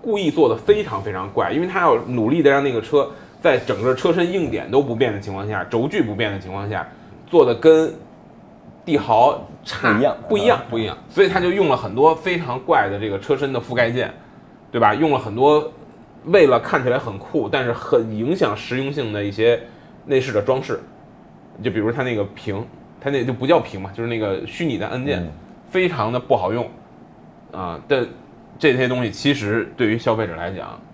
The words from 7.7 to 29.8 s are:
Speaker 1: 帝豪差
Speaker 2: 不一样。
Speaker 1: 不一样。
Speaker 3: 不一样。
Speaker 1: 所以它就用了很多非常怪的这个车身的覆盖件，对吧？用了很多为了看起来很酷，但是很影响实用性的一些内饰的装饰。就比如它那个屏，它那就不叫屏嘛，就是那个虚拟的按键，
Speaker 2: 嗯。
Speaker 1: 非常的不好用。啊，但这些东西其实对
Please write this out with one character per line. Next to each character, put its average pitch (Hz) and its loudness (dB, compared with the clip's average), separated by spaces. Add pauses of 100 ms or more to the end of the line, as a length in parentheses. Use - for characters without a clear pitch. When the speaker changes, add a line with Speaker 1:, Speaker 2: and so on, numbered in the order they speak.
Speaker 1:
帝 147 -2
豪 117 4 (240)
差 - -2
Speaker 2:
不 107 2
一 - 2
样。 139 0 (100)
Speaker 1:
不 214 0
一 202 0
样。 233 4 (100)
Speaker 3:
不 117 -4
一 110 -2
样。 92 -8 (120)
Speaker 1:
所 196 2
以 180 4
它 185 0
就 175 0
用 185 2
了 127 2
很 101 -8
多 151 6
非 175 -2
常 131 -6
怪 127 2
的 101 -6
这 107 -4
个 98 -4
车 135 -2
身 135 -4
的 117 -2
覆 123 -10
盖 117 2
件， 123 -4 (600)
对 123 0
吧？ 107 6
用 151 2
了 - 2
很 107 -8
多 151 4 (540)
为 170 6
了 123 4
看 - -2
起 127 0
来 123 2
很 110 -8
酷， 127 -4
但 135 -2
是 120 -2
很 117 0
影 117 -2
响 107 -2
实 - -6
用 135 -4
性 123 -6
的 104 -4
一 101 -4
些 113 2 (440)
内 135 2
饰 131 -4
的 104 2
装 131 0
饰。 - -6 (840)
就 117 -2
比 98 -4
如 107 0
它 127 -4
那 123 -4
个 104 -2 (120)
屏， 107 -8 (340)
它 139 -6
那 135 -2
就 131 -2
不 120 -6
叫 165 4
屏 - -12
嘛， 95 -10
就 117 -8
是 120 -6
那 117 -4
个 98 -4
虚 - -8
拟 131 -2
的 98 -4
按 127 -6
键， 131 -2
Speaker 2:
嗯。 82 -8 (400)
Speaker 1:
非 185 0
常 117 -2
的 123 -2
不 127 0
好 92 -2
用。 117 -2 (840)
啊， 87 -10
但 131 2 (540)
这 135 4
些 127 0
东 123 -2
西 107 -2
其 143 -2
实 107 -2
对 117 0